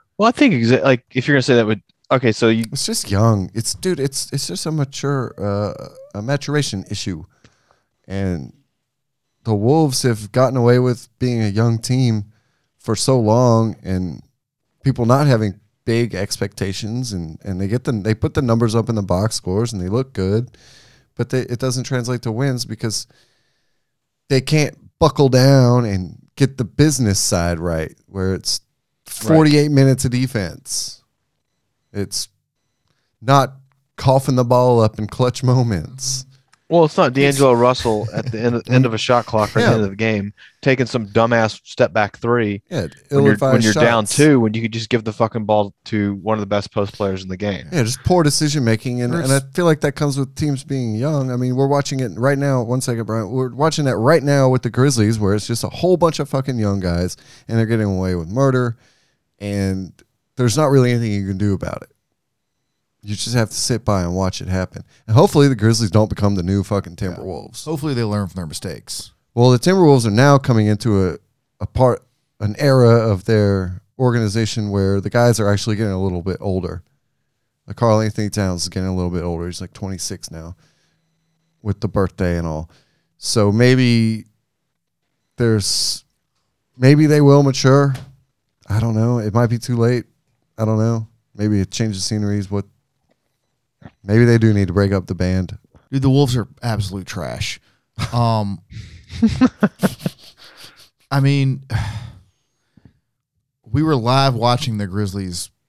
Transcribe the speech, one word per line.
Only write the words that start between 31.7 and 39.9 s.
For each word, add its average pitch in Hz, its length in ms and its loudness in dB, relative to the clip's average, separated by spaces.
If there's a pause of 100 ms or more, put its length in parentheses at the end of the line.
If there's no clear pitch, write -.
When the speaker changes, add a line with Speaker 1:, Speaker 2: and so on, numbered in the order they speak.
Speaker 2:
It's 101 360 -8 (920)
not 135 340 2 (420)
coughing 135 400 2
the 127 80 2
ball 123 360 4
up 110 200 0
in 107 80 -6
clutch - 340 -2
moments. 120 840 -2 (420)
Speaker 1:
Well, 165 160 4
it's 151 120 0
not 139 120 4
Speaker 2:
It's 123 80 -4
Speaker 1:
D'Angelo 139 380 4
Russell 120 600 2
at 110 160 -6
the 110 100 -8
end, 120 240 0
Speaker 2:
<laughs> 113 60 -6
Speaker 1:
end 127 160 4
of 113 80 -4
a 110 40 -4
shot 120 280 0
clock - 300 0
or - 20 0
at 240 40 4
Speaker 2:
Yeah. 226 80 2
Speaker 1:
the 123 40 4
end 110 100 0
of 95 60 -2